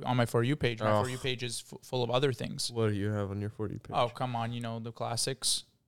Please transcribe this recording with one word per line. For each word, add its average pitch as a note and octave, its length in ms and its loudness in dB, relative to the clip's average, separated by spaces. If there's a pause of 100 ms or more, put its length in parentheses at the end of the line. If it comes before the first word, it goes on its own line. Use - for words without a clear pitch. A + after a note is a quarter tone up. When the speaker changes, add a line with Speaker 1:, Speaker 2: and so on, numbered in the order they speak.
Speaker 1:
on B2+ 120 2
my A#2+ 100 4
For A#2 180 2
You C3 100 2
page. A#2+ 240 0
My A2 140 0
Speaker 2:
Ugh. G#2+ 140 6
Speaker 1:
For B2+ 40 -2
You B2+ 80 -4
page B2 240 -2
is B2 300 -6
f-, - 100 -14
full B2+ 220 0
of A#2+ 60 -2
other C3 220 4
things. A#2+ 380 -4
Speaker 2:
What A2+ 200 2
do G#2 40 0
you G2+ 160 0
have G2+ 220 -2
on G2+ 80 -4
your G#2 100 -2
For G#2+ 180 -6
You - 120 -6
page? - 180 -6
Speaker 1:
Oh, B2 100 4
come B2 280 -4
on. A#2 160 -2
You A#2+ 80 -4
know, A#2 180 -6
the A2+ 140 -8
classics. A#2 720 -2 (240)